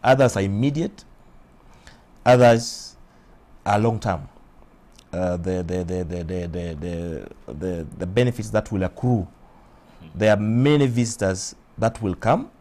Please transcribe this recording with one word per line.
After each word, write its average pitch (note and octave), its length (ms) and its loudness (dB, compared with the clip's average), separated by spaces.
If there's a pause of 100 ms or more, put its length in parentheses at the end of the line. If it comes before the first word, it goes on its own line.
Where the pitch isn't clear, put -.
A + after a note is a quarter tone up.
Others C3 340 4
are G2 60 0
immediate, C#3 640 -2 (1200)
others A#2+ 720 4 (680)
are G2+ 140 0
long A2+ 220 0
term. E2+ 280 -4 (840)
Uh, F2+ 240 -2
the, F2+ 260 -4
the, F2+ 220 -4
the, F2+ 200 -4
the, F2 200 -8
the, F2 220 -6
the, E2+ 300 -8 (720)
the, B1+ 80 -14
the, E2+ 320 -6 (120)
the F2+ 80 -6
benefits A2 440 -2
that G#2+ 220 -2
will F#2+ 100 -2
accrue. G2+ 440 -2 (880)
There G#2+ 180 4
are G#2 40 4
many B2+ 520 4
visitors A2+ 680 -2 (240)
that A2+ 240 -2
will F#2+ 140 -2
come F3 340 0 (100)